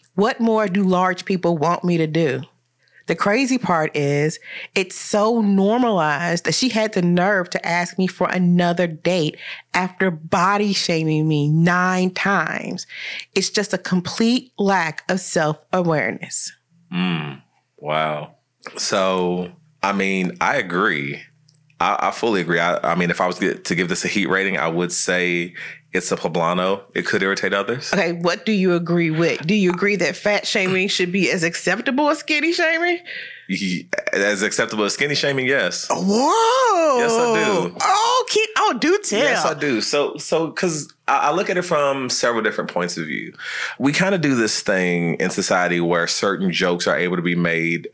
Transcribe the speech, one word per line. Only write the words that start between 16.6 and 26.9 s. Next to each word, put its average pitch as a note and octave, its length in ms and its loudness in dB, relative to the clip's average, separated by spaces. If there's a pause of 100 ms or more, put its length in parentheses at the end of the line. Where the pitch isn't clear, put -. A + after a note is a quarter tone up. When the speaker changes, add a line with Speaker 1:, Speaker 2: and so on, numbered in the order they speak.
Speaker 2:
Mm, E2 500 -4 (360)
wow. D2+ 580 -4 (400)
So, F2+ 760 0 (320)
I G2 100 0
mean, F#2+ 480 -2
I G2+ 140 0
agree. F2 680 -2 (600)
I, F2+ 180 2
I F#2+ 140 0
fully A2 280 0
agree. E2+ 200 0
I, E2+ 320 0
I - 20 -2
mean, F2 160 0
if E2+ 100 -2
I F#2 60 2
was F2+ 140 -4
to, F#2+ 160 0
to - 180 -4
give F2 140 0
this F2 160 -2
a F2+ 40 -2
heat G2 180 0
rating, F#2+ 300 0
I D2+ 120 0
would F2 240 0
say F2+ 600 0 (380)
it's - 200 -2
a F#2 40 0
poblano. F2+ 680 0 (100)